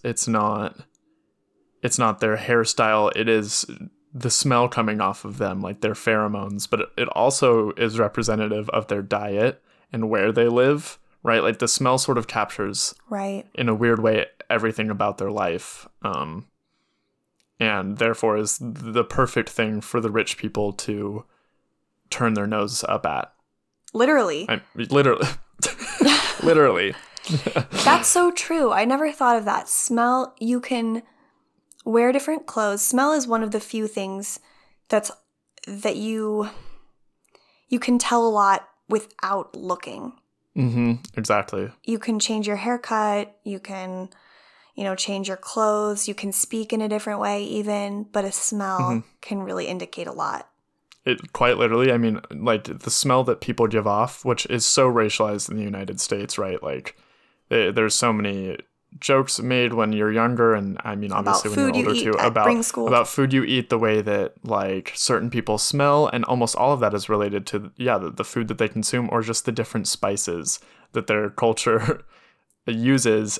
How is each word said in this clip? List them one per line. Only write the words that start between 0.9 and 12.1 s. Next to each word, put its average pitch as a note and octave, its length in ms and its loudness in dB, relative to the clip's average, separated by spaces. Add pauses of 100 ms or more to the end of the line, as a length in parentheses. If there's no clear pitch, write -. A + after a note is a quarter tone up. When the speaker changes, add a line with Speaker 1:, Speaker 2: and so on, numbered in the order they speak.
Speaker 1:
it's B2 160 0
not A2 220 2
their A2 160 2
hairstyle. A2 800 4
It A2+ 120 0
is G#2+ 380 0 (460)
the B2 180 -4
smell B2 380 2
coming G#2+ 320 -2
off G2 240 -2
of G2+ 140 -12
them, G2 220 -2
like, G2 200 -8
their G#2+ 140 0
pheromones. G#2 760 -2
But G#2 100 0
it, - 80 -4 (100)
it A#2+ 100 0
also A#2 640 4
is A2+ 260 -2
representative G#2+ 720 0
of A2 180 0
their G2+ 140 -2
diet G#2 600 0 (300)
and A2+ 160 -2
where G#2+ 220 2
they A#2 160 4
live, C3 520 2 (260)
right? A2+ 180 4
Like, A2 160 2
the A#2+ 100 0
smell C3 300 2
sort B2+ 200 2